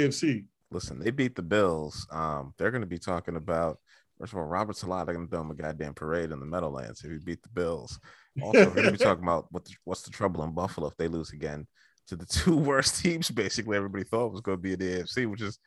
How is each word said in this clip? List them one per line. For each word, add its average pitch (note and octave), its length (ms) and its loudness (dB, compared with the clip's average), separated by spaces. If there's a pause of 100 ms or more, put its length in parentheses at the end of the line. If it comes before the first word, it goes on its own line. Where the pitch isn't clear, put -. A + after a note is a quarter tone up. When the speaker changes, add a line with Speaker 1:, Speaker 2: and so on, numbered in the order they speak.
Speaker 1:
A C#3+ 40 6
F C#3 60 0
C. B2 300 0 (280)
Speaker 2:
Listen, - 280 -6
they G#2 120 2
beat C3 240 2
the - 60 -4
Bills. E2 680 2
Um, D2+ 460 -2
they're G#2 140 2
gonna A#2+ 140 -2
be E2+ 120 -6
talking F2 380 -4
about, E2 420 0 (420)
first - 140 -12
of G2 60 -4
all, D#2+ 60 -4
Robert F#2+ 320 -2
Salah, F#2 280 -4
they're F2 80 -2
gonna E2+ 140 -6
throw E2 140 -4
him D#2 100 -6
a D2 40 -10
goddamn D#2 380 -6
parade D#2+ 380 -2
in D2 80 -6
the C2+ 60 -10
Meadowlands C#2 580 -6
if D2+ 80 -10
he D#2+ 60 -8
beat D#2+ 260 -8
the - 60 -20
Bills. E2+ 500 -2 (420)
Also, G3 260 8
we're F3+ 80 -2
gonna - 160 6
be - 60 0
Speaker 1:
<laughs> G#2+ 120 6
Speaker 2:
talking F2 140 2
about E2+ 280 2
what F2 140 -6
the, - 180 -18
what's F2+ 180 -6
the - 100 -16
trouble F2 320 0
in D#2+ 100 -4
Buffalo E2+ 340 -2
if C#2+ 100 -8
they E2 100 0
lose E2 240 -4
again D2 360 -8 (400)
to F#2 80 -8
the E2 100 -10
<laughs> - 40 -14
two - 280 4
worst C#3 440 2
teams, E3+ 300 2
basically, G#2+ 460 0
everybody G2 260 -2
thought A2+ 280 0
was F#2+ 100 -8
gonna F#2+ 160 -2
be F#2 160 -2
in F2 60 -2
the F#2 180 0
A F2 40 -2
F E2 60 -8
C, B2+ 180 -2
which G#2+ 160 -4
is G2+ 260 -4